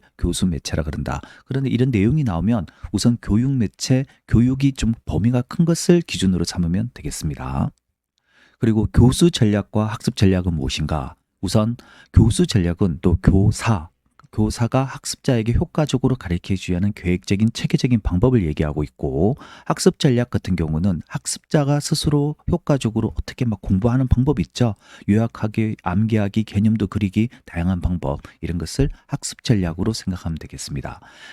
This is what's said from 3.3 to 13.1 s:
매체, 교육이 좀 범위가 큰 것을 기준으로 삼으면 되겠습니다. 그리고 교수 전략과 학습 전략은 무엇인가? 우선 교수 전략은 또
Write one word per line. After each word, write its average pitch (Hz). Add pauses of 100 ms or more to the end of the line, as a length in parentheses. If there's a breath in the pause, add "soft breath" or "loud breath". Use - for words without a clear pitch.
매체, 131 (240 soft breath)
교육이 131
좀 110 (120)
범위가 123
큰 -
것을 170
기준으로 92
삼으면 92
되겠습니다. - (880 soft breath)
그리고 110
교수 127
전략과 107
학습 -
전략은 92
무엇인가? 71 (320)
우선 110 (380 loud breath)
교수 131
전략은 87
또 87